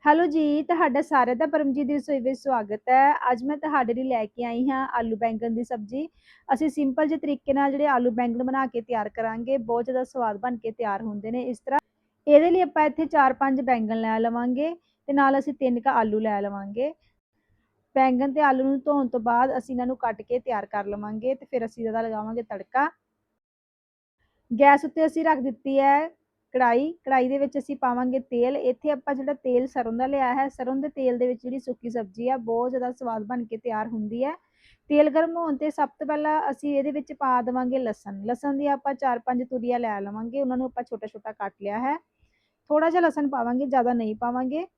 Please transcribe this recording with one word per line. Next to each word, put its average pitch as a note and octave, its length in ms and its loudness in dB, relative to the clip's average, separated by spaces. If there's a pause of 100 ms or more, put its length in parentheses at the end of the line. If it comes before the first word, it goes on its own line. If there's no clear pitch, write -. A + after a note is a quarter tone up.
ਹੈਲੋ D#4+ 200 6
ਜੀ, D4+ 380 2
ਤੁਹਾਡਾ D4 380 2
ਸਾਰਿਆਂ B3+ 340 2
ਦਾ C#4+ 120 0
ਪਰਮਜੀਤ C#4+ 400 0
ਦੀ D4 80 0
ਰਸੋਈ C#4+ 240 -2
ਵਿੱਚ B3+ 200 -2
ਸਵਾਗਤ G#3+ 500 -4
ਹੈ। C4+ 220 6 (200)
ਅੱਜ A#3+ 120 -2
ਮੈਂ C#4+ 140 -4
ਤੁਹਾਡੇ C#4+ 360 0
ਲਈ B3+ 100 -2
ਲੈ A#3+ 220 -2
ਕੇ A#3 200 -10
ਆਈ A#3+ 240 -2
ਹਾਂ C4+ 240 -2
ਆਲੂ A3+ 240 -2
ਬੈਂਗਣ A3+ 320 -2
ਦੀ A#3 140 -4
ਸਬਜ਼ੀ। A#3+ 440 -8 (420)
ਅਸੀਂ C#4 200 2
ਸਿੰਪਲ C#4+ 380 -2
ਜਿਹੇ D4 120 -2
ਤਰੀਕੇ C#4+ 340 -2
ਨਾਲ C#4 180 2
ਜਿਹੜੇ C#4+ 160 0
ਆਲੂ B3 240 2
ਬੈਂਗਣ A#3+ 320 -2
ਬਣਾ C4 240 0
ਕੇ A#3+ 140 -6
ਤਿਆਰ G#3+ 280 -4
ਕਰਾਂਗੇ, A3+ 500 -4
ਬਹੁਤ A#3 260 -2
ਜ਼ਿਆਦਾ B3+ 180 -2
ਸਵਾਦ A#3 340 -2
ਬਣ A#3+ 200 -4
ਕੇ A3+ 140 -6
ਤਿਆਰ G#3+ 300 -4
ਹੁੰਦੇ G#3+ 300 -6
ਨੇ B3 120 -2
ਇਸ A#3+ 160 -6
ਤਰ੍ਹਾਂ। C#4 200 0 (480)
ਇਹਦੇ D4 240 10
ਲਈ F#4 100 4
ਆਪਾਂ D4+ 240 2
ਇੱਥੇ D#4 200 0
ਚਾਰ C#4 300 4
ਪੰਜ C4+ 260 0
ਬੈਂਗਣ A3+ 400 0
ਲੈ A3 180 0
ਲਵਾਂਗੇ B3 540 0 (340)
ਤੇ C#4+ 60 -2
ਨਾਲ C#4 260 6
ਅਸੀਂ C#4+ 140 -4
ਤਿੰਨ B3 260 0
ਕੁ B3 120 0
ਆਲੂ A3 280 2
ਲੈ G#3+ 220 0
ਲਵਾਂਗੇ। G3+ 520 -4 (1000)
ਬੈਂਗਣ C4 380 2
ਤੇ D4+ 80 0
ਆਲੂ C4 220 4
ਨੂੰ C4+ 180 2
ਧੋਣ C#4+ 260 0
ਤੋਂ B3 140 -2
ਬਾਅਦ A#3+ 360 2
ਅਸੀਂ B3+ 180 -8
ਇਹਨਾਂ B3 120 -2
ਨੂੰ B3+ 100 -2
ਕੱਟ A3+ 240 -4
ਕੇ A#3+ 180 -2
ਤਿਆਰ A3 260 -4
ਕਰ G3+ 200 -4
ਲਵਾਂਗੇ G#3 500 -4
ਤੇ C4+ 100 -20
ਫਿਰ A#3+ 200 -4
ਅਸੀਂ A3+ 200 -8
ਇਹਦਾ A3+ 160 -2
ਲਗਾਵਾਂਗੇ A3 420 -6
ਤੜਕਾ। A3 460 -2 (1600)
ਗੈਸ C#4 340 6
ਉੱਤੇ D#4+ 200 0
ਅਸੀਂ D#4 200 0
ਰੱਖ D#4 140 2
ਦਿੱਤੀ C4+ 400 -2
ਹੈ C#4 280 4 (460)
ਕੜਾਈ। B3+ 380 2 (120)
ਕੜਾਈ C4 260 2
ਦੇ C#4 80 0
ਵਿੱਚ C#4 200 0
ਅਸੀਂ C#4+ 180 -6
ਪਾਵਾਂਗੇ B3+ 460 0
ਤੇਲ। B3 360 0
ਇੱਥੇ B3+ 340 -2
ਆਪਾਂ C#4+ 240 -2
ਜਿਹੜਾ C4+ 200 -4
ਤੇਲ B3+ 320 0
ਸਰੋਂ A#3 260 -4
ਦਾ B3 140 -2
ਲਿਆ C4+ 260 0
ਹੈ, C4+ 160 0
ਸਰੋਂ C4 260 -6
ਦੇ C#4 140 -4
ਤੇਲ B3+ 280 -2
ਦੇ B3 100 0
ਵਿੱਚ B3 140 -4
ਜਿਹੜੀ B3+ 180 -8
ਸੁੱਕੀ B3 300 -8
ਸਬਜ਼ੀ A3 400 -6
ਆ, C4 100 0
ਬਹੁਤ A#3 300 -2
ਜ਼ਿਆਦਾ B3 220 -4
ਸਵਾਦ A#3 320 -6
ਬਣ A#3+ 220 -6
ਕੇ A3 120 -10
ਤਿਆਰ A3 300 -4
ਹੁੰਦੀ A3+ 360 -4
ਹੈ। C#4+ 100 -2 (560)
ਤੇਲ D4 200 6
ਗਰਮ E4 280 0
ਹੋਣ D#4+ 200 -2
ਤੇ D4+ 140 -2
ਸਭ D4 180 -2
ਤੋਂ - 180 -10
ਪਹਿਲਾਂ D4+ 320 0 (120)
ਅਸੀਂ D4 260 -4
ਇਹਦੇ C#4 140 0
ਵਿੱਚ D4 220 -8
ਪਾ B3+ 280 0
ਦੇਵਾਂਗੇ B3 380 -2
ਲਸਣ। G#3 460 -6
ਲਸਣ C#4 320 -2
ਦੀ C#4+ 100 0
ਆਪਾਂ C#4 280 -2
ਚਾਰ B3+ 240 -2
ਪੰਜ B3 240 -2
ਤੂਰੀਆਂ B3 360 -2
ਲੈ G#3+ 220 -4
ਲਵਾਂਗੇ, A3 400 -6
ਉਹਨਾਂ B3+ 160 -2
ਨੂੰ B3+ 80 -2
ਆਪਾਂ B3+ 180 -6
ਛੋਟਾ A3 240 -10
ਛੋਟਾ A3 240 -14
ਕੱਟ G3+ 300 -8
ਲਿਆ G3+ 180 -6
ਹੈ। C4+ 160 -2 (760)
ਥੋੜ੍ਹਾ D#4 200 4
ਜਿਹਾ F4 120 2
ਲਸਣ D#4 280 2
ਪਾਵਾਂਗੇ, B3+ 360 -2
ਜ਼ਿਆਦਾ B3 280 2
ਨਹੀਂ A3 220 -2
ਪਾਵਾਂਗੇ। B3+ 500 -4 (120)